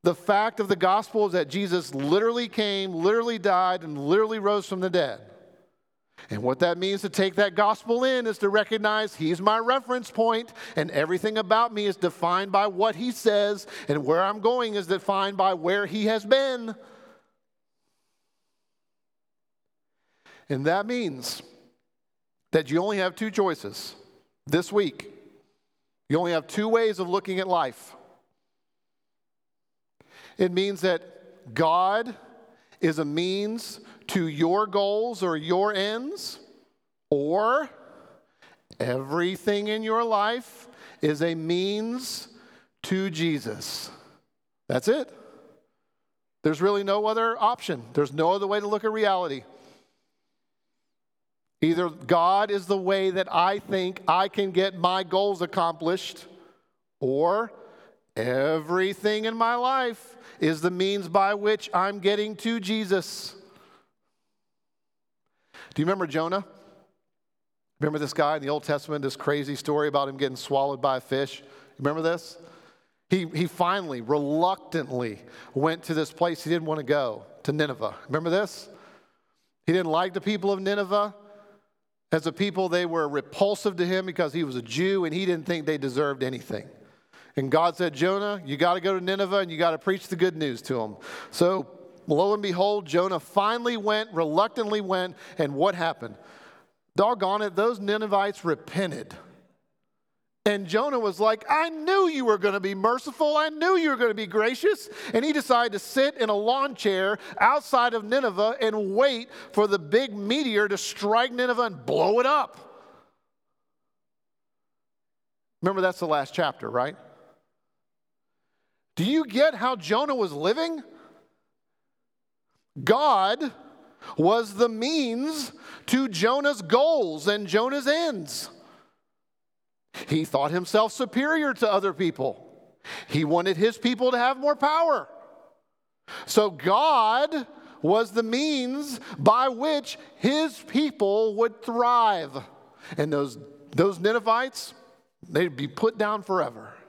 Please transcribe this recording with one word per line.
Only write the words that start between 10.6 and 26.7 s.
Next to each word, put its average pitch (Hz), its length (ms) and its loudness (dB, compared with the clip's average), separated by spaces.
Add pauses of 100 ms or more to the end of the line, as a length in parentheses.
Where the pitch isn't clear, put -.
and 156 160 -2
everything 180 440 0
about 220 380 2
me 208 120 -2
is 190 100 0
defined 180 560 0
by 202 160 4
what 196 260 0
he 240 160 -4
says, 208 560 0 (220)
and 147 180 0
where 165 160 4
I'm 202 180 0
going 226 360 0
is 190 100 -4
defined 196 500 0
by 190 180 4
where 180 320 0
he 202 200 -2
has 214 180 0
been. 247 500 0 (3750)
And 139 180 -2
that 190 200 2
means 190 560 -6 (1120)
that 151 180 0
you 160 100 2
only 202 180 -2
have 185 180 -2
two 220 160 -6
choices 175 640 -4 (500)
this 175 260 0
week. 202 400 -2 (960)
You 147 100 2
only 175 120 0
have 160 160 -2
two 214 220 -2
ways 226 320 2